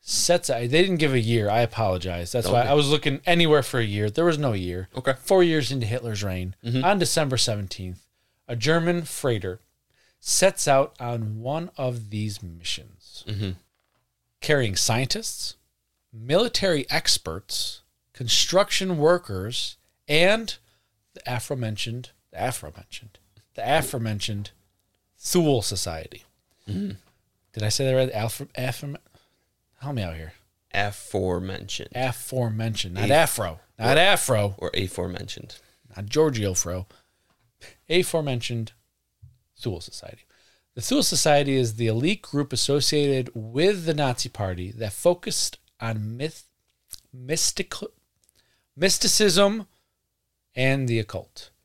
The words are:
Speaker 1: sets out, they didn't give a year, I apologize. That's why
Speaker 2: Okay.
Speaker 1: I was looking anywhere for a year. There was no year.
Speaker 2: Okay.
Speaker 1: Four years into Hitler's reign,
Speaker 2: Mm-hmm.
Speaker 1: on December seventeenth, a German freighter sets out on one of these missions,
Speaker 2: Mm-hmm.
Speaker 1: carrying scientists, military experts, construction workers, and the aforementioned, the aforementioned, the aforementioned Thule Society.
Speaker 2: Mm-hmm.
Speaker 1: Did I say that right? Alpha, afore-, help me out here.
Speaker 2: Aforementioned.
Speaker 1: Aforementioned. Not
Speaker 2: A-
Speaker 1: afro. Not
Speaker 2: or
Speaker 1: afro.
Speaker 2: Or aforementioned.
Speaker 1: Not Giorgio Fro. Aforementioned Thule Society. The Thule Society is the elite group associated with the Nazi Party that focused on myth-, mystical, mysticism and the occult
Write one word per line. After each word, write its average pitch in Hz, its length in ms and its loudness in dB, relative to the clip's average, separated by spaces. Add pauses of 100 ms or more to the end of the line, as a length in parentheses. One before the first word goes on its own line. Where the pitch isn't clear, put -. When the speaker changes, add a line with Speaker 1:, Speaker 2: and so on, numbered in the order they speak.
Speaker 1:
sets - 480 0
out, 120 100 0
they 123 80 -2
didn't 175 300 4
give 147 160 2
a 127 60 4
year, 110 300 2
I 113 120 4
apologize. 92 680 -2
That's 117 160 0
why 110 140 4
Speaker 2:
Okay. 135 80 0
Speaker 1:
I 139 40 6
was 143 160 4
looking 147 360 0
anywhere 165 380 6
for - 160 -2
a 113 60 2
year. 104 240 0
There 156 160 2
was 165 120 2
no 139 160 0
year. 92 420 -4
Speaker 2:
Okay. 131 240 -2
Speaker 1:
Four 190 240 6
years 156 280 2
into 127 160 -2
Hitler's 113 360 -4
reign, 92 400 -4
Speaker 2:
Mm-hmm. 120 200 -2
Speaker 1:
on 190 160 4
December 147 380 0
seventeenth, 98 640 -4 (460)
a 120 80 -6
German 165 480 2
freighter 104 560 -4 (600)
sets - 480 2
out 135 320 4
on 113 400 -4
one 151 380 -6
of 120 320 -6
these 104 340 -6
missions, - 840 -10
Speaker 2:
Mm-hmm. 101 240 -4 (920)
Speaker 1:
carrying 127 340 0
scientists, - 800 -2 (580)
military 156 760 0
experts, - 920 -2 (320)
construction 180 840 2
workers, 123 800 0 (300)
and 190 480 4 (580)
the - 120 -20
aforementioned, 120 840 -6 (200)
the - 160 -4
aforementioned, - 680 -12 (380)
the 127 220 2
aforementioned 110 720 -4 (680)
Thule 151 440 2
Society. 85 640 -6 (460)
Speaker 2:
Mm-hmm. 190 220 -6 (640)
Speaker 1:
Did 107 100 -4
I 104 60 2
say 135 160 0
that 131 100 2
right? 131 160 2
Alpha, 113 440 -6
afore-, 131 420 -8 (840)
help 139 140 -6
me 110 80 -2
out 82 120 -8
here. 80 180 -14 (400)
Speaker 2:
Aforementioned. 95 1200 -4
Speaker 1:
Aforementioned. 113 1000 -4
Not 95 140 0
Speaker 2:
A- 131 40 6
Speaker 1:
afro. 113 460 2 (200)
Not 123 180 4
Speaker 2:
or 160 40 6
Speaker 1:
afro. 110 560 2
Speaker 2:
Or - 160 -6
aforementioned. 90 840 -6 (400)
Speaker 1:
Not 101 120 -8
Giorgio 117 460 2
Fro. 90 320 -2 (1040)
Aforementioned 139 840 0 (840)
Thule 92 240 -6
Society. - 420 -18 (520)
The 120 60 -10
Thule 262 220 2
Society 143 520 4
is 117 200 2
the 117 120 0
elite 131 340 0
group 143 320 -2
associated 139 800 2
with 151 520 0
the 165 80 0
Nazi 139 360 0
Party 92 440 -6
that 110 200 -6
focused - 640 0 (220)
on 110 380 -4
myth-, 151 300 -8 (680)
mystical, - 720 -4 (880)
mysticism 202 920 4 (880)
and 135 320 2
the 117 120 0
occult - 500 -10 (140)